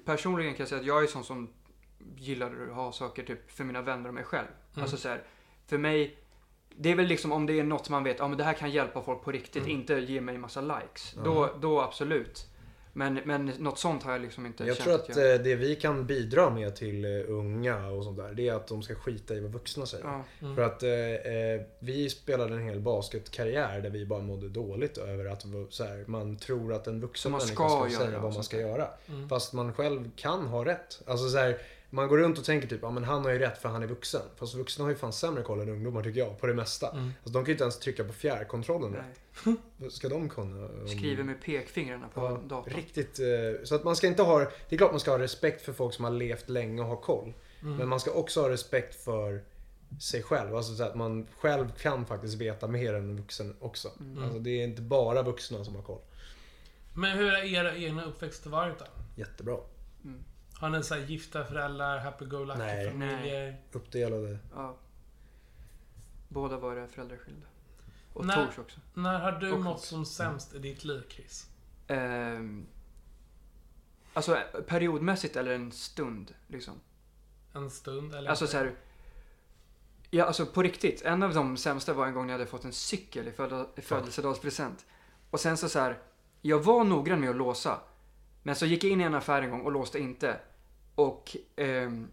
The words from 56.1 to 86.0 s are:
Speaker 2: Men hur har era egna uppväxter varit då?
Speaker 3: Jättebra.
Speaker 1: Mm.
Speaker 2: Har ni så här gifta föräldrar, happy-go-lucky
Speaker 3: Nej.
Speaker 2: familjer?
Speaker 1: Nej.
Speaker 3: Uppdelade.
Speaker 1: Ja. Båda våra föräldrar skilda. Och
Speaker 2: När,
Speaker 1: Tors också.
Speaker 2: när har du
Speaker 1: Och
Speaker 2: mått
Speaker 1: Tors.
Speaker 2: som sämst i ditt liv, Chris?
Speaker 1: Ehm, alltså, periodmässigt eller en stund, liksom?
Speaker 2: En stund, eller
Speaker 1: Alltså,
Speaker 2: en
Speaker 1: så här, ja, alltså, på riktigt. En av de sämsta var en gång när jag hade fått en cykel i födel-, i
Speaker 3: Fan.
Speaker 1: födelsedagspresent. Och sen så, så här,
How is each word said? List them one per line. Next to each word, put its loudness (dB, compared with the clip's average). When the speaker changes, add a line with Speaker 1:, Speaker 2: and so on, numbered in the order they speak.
Speaker 2:
Men 0
hur 6
har 6
era 2
egna -2
uppväxter -10
varit 0
då? -14
Speaker 3:
Jättebra. -6
Speaker 1:
Mm. -14
Speaker 2:
Har -2
ni 0
så -4
här -4
gifta -6
föräldrar, -2
happy-go-lucky -6
Speaker 3:
Nej. -2
Speaker 2:
familjer? -4
Speaker 1:
Nej. -14
Speaker 3:
Uppdelade. -4
Speaker 1:
Ja. -10
Båda -4
våra -6
föräldrar -12
skilda. -18
Och -4
Speaker 2:
När, 4
Speaker 1:
Tors -6
också. -14
Speaker 2:
när 2
har 2
du 0
Speaker 1:
Och 2
Speaker 2:
mått 0
Speaker 1:
Tors. -10
Speaker 2:
som -4
sämst -4
i -12
ditt -8
liv, -4
Chris? -16
Speaker 1:
Ehm, -2
alltså, 4
periodmässigt 2
eller 0
en -4
stund, -8
liksom? -12
Speaker 2:
En -8
stund, -10
eller -4
Speaker 1:
Alltså, 2
Speaker 2:
en 0
Speaker 1:
så 2
här, 2
ja, 6
alltså, 2
på 2
riktigt. 2
En 2
av 2
de 2
sämsta 0
var 2
en -2
gång -2
när -4
jag -2
hade -4
fått -8
en -8
cykel -6
i -8
födel-, -4
i -10
Speaker 3:
Fan. 0
Speaker 1:
födelsedagspresent. -4
Och 0
sen 2
så, 0
så 2
här, 2